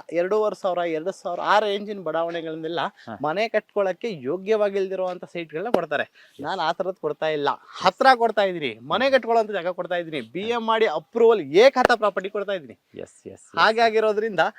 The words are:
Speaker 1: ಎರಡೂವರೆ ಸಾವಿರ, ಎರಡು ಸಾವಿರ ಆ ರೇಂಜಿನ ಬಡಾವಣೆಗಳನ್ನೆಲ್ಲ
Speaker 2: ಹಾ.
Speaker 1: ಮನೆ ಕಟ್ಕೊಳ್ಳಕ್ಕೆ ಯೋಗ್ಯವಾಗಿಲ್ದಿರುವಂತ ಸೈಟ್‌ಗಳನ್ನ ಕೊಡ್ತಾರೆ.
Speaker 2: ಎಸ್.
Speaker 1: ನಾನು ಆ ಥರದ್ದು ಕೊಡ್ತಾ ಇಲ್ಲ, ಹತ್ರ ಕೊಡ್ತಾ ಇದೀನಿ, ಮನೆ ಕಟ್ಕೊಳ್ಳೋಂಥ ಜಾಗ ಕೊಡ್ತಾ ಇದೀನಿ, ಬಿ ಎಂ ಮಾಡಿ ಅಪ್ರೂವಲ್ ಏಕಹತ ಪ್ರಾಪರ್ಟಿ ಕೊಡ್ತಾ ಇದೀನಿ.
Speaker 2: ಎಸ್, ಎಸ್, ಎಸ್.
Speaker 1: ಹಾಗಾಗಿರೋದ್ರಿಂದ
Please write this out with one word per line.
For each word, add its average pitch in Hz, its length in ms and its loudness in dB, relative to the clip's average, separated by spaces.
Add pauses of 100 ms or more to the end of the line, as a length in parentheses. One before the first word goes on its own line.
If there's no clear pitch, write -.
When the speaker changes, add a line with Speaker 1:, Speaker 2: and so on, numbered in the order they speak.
(120)
Speaker 1:
ಎರಡೂವರೆ 196 440 0
ಸಾವಿರ, 180 220 -2
ಎರಡು 170 340 -2
ಸಾವಿರ 180 280 -8
ಆ 175 200 4
ರೇಂಜಿನ 202 420 -2
ಬಡಾವಣೆಗಳನ್ನೆಲ್ಲ 160 800 -4
Speaker 2:
ಹಾ. 127 420 -8
Speaker 1:
ಮನೆ 180 240 -2
ಕಟ್ಕೊಳ್ಳಕ್ಕೆ 208 640 -2
ಯೋಗ್ಯವಾಗಿಲ್ದಿರುವಂತ 190 1160 -2
ಸೈಟ್‌ಗಳನ್ನ 170 440 -10
ಕೊಡ್ತಾರೆ. 165 340 -2
Speaker 2:
ಎಸ್. - 380 -20
Speaker 1:
ನಾನು 175 200 -8
ಆ 160 100 -2
ಥರದ್ದು 185 300 -8
ಕೊಡ್ತಾ 156 260 -6
ಇಲ್ಲ, 147 220 -2 (320)
ಹತ್ರ 190 340 2
ಕೊಡ್ತಾ 226 280 2
ಇದೀನಿ, 156 440 -4
ಮನೆ 208 220 0
ಕಟ್ಕೊಳ್ಳೋಂಥ 226 420 2
ಜಾಗ 180 160 -4
ಕೊಡ್ತಾ 180 280 -6
ಇದೀನಿ, 160 260 -6
ಬಿ 113 200 -8
ಎಂ 233 180 -4
ಮಾಡಿ 226 260 2
ಅಪ್ರೂವಲ್ 214 560 4
ಏಕಹತ 233 540 6
ಪ್ರಾಪರ್ಟಿ 202 340 -2
ಕೊಡ್ತಾ 202 240 -4
ಇದೀನಿ. 135 200 -8
Speaker 2:
ಎಸ್, - 280 -18
ಎಸ್, - 260 -18
ಎಸ್. - 320 -8
Speaker 1:
ಹಾಗಾಗಿರೋದ್ರಿಂದ 220 800 2 (200)